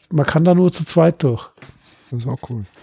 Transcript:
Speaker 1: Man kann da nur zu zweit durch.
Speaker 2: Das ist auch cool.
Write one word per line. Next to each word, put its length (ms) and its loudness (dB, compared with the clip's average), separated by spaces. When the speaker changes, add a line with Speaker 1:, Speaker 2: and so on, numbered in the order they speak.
Speaker 1:
Man 120 0
kann 200 0
da 100 4
nur 180 4
zu 140 -6
zweit 380 2
durch. 260 -2
Speaker 2:
Das 120 -8
ist 60 -6
auch 100 -6
cool. 160 -10